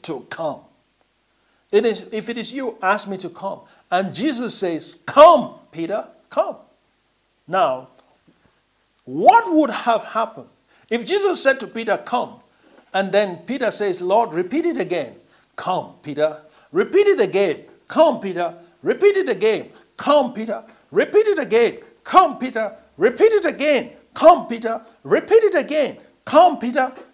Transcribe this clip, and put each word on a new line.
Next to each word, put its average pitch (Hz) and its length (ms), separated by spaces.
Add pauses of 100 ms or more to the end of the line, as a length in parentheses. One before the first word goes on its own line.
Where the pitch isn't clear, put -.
to 139 260
come. 156 320 (1120)
It 214 140
is, 220 260
if 214 180
it 233 80
is 226 160
you, 262 280
ask 202 260
me 190 100
to 185 120
come." 185 320 (280)
And 180 240
Jesus 240 420
says, - 400 (100)
"Come, 285 500 (160)
Peter, 170 360 (220)
come." - 280 (880)
Now, 143 420 (1200)
what 359 420
would 302 200
have 226 320
happened 214 460 (380)
if 233 160
Jesus 392 380
said 269 200
to 202 60
Peter, 226 300
"Come," - 440 (520)
and 190 180
then 196 260
Peter 240 340
says, 190 320
"Lord, 190 320
repeat 214 320
it 285 100
again. 160 380 (400)
Come, 175 480
Peter. 151 400 (280)
Repeat 233 360
it 349 120
again. 180 460 (220)
Come, 302 320
Peter. 175 340 (300)
Repeat 381 340
it 359 100
again. 202 440 (260)
Come, 277 340
Peter. 220 320 (280)
Repeat 302 340
it 403 140
again. 220 400 (240)
Come, 349 340
Peter. 220 380 (220)
Repeat 262 360
it 381 120
again. 269 480 (200)
Come, 311 340
Peter. 226 380 (180)
Repeat 320 400
it 381 120
again. 285 420 (260)
Come, - 360
Peter. 254 340 (200)